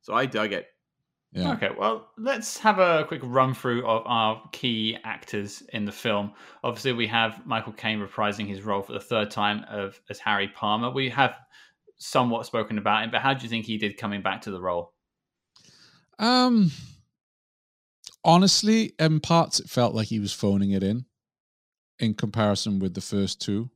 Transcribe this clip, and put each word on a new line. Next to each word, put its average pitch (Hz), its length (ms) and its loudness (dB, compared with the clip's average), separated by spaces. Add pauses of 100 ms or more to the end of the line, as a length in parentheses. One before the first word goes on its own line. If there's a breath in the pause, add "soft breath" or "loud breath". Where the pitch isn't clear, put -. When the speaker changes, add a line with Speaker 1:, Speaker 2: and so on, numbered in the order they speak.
Speaker 1:
So - 120 -8
I 127 120 2
dug 110 280 -2
it. - 140 -4 (640)
Speaker 2:
Yeah. - 200 -2
Speaker 3:
Okay, 208 240 -2
well, - 400 -2
let's 220 420 -6
have 208 200 4
a 165 260 4
quick 147 180 -8
run 131 300 2
through 120 320 -2
of 110 220 2
our 110 460 0
key 110 500 -2
actors 107 580 -8 (120)
in 107 120 -4
the 104 60 -6
film. 104 420 -2 (300 loud breath)
Obviously, 120 300 -2
we 117 140 0
have 113 380 0
Michael 113 280 -4
Caine 110 260 -4
reprising 104 480 -2
his 98 160 -8
role 101 180 -2
for 117 120 -12
the 101 60 -8
third 107 300 -2
time 104 380 -2
of, 101 420 -8
as 101 100 -10
Harry 101 280 0
Palmer. 110 420 -2
We 131 200 -2
have 127 260 2 (600 soft breath)
somewhat 117 500 0
spoken 110 320 -2
about 107 240 2
him, 113 80 -6
but 113 100 0
how 135 140 2
do 127 80 -10
you 117 60 -10
think 113 160 -4
he 113 120 -4
did 107 200 -4
coming 101 260 -4
back 95 200 -2
to 104 80 -8
the 90 100 -8
role? 87 320 -4 (1200 soft breath)
Speaker 2:
Um, 240 540 4 (1500 loud breath)
honestly, 202 720 6
in 156 220 4
parts, 165 400 2
it - 100 -10
felt 120 240 2
like 110 140 -2
he 110 120 -2
was 101 140 -4
phoning 98 380 2
it 95 100 2
in, 110 240 0 (960)
in 110 140 2
comparison 104 680 0
with 95 140 0
the 92 80 -8
first 98 400 -2
two. 107 340 -2